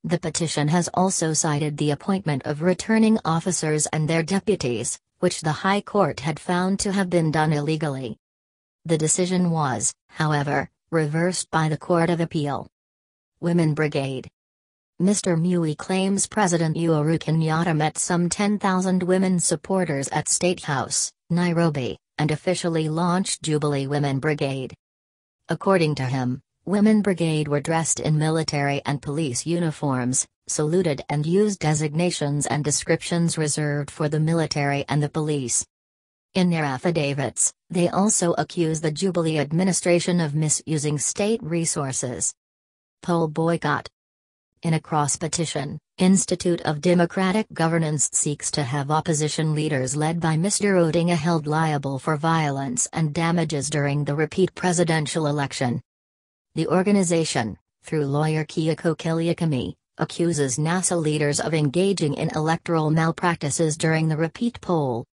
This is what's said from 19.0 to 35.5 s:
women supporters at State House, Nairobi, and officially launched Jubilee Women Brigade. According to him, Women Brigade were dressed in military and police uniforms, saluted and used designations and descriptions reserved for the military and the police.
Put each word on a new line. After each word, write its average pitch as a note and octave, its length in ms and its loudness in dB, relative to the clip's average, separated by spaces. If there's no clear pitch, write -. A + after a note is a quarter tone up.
women F#3 380 2
supporters D#3+ 680 0
at D3 200 -2
State - 340 0
House, - 500 -2
Nairobi, E3 680 0
and D3 120 2
officially E3 580 0
launched F3 540 -2
Jubilee D3 460 0
Women C#3+ 320 0
Brigade. C#3 540 -2
According E3 480 2
to C3+ 80 -4
him, B2+ 360 -2
Women G#3 360 4
Brigade D#3+ 480 0
were D3 120 0
dressed D#3+ 400 0
in D3+ 180 2
military D3+ 680 0
and C#3 160 -2
police C#3+ 460 -4
uniforms, D3 800 0
saluted D#3 600 0
and D3 160 -2
used G3 360 2
designations D3+ 840 0
and C#3+ 180 -2
descriptions E3 760 0
reserved D3 520 -2
for D3+ 180 -2
the D3+ 100 0
military D3+ 720 0
and D3 120 2
the C#3+ 80 0
police. D3+ 560 -2